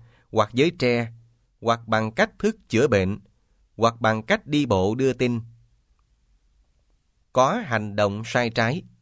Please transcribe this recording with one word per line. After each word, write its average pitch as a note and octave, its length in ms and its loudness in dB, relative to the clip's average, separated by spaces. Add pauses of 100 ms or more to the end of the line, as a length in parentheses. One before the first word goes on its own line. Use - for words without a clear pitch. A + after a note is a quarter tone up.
(320)
hoặc G#2+ 200 2
với C#3 260 2
tre, A#2+ 300 0 (520)
hoặc A#2 280 -2
bằng A2 240 0
cách G#3+ 260 0
thức A3 180 -2 (120)
chữa A2+ 200 2
bệnh, G2+ 300 0 (580)
hoặc A2+ 240 0
bằng A2 220 0
cách G#3 240 -4
đi D3 200 0
bộ G2+ 280 2
đưa C3 180 0
tin. B2 280 -2 (1900)
Có D3+ 340 2
hành G#2+ 300 -4
động G#2 280 -2
sai A#2+ 260 -2
trái. A#2 320 -2 (200)